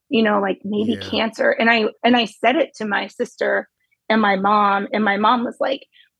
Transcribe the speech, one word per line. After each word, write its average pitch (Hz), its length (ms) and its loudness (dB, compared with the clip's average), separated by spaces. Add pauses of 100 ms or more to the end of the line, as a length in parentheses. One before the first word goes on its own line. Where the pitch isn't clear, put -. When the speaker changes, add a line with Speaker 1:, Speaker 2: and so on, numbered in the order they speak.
Speaker 1:
you 226 120 2
know, 208 180 2
like, 190 240 -4
maybe 214 300 -2
Speaker 2:
Yeah. 196 160 -8
Speaker 1:
cancer. - 400 -2
And 226 200 0
I, 226 160 2 (180)
and 240 120 4
I 233 100 0
said 240 300 0
it 311 220 -2
to 220 80 -8
my 196 220 -4
sister 202 640 -4 (400)
and 220 120 2
my 202 140 2
mom, 196 580 2
and 214 100 0
my 202 140 0
mom 233 260 2
was - 160 -8
like, - 260 -4 (340)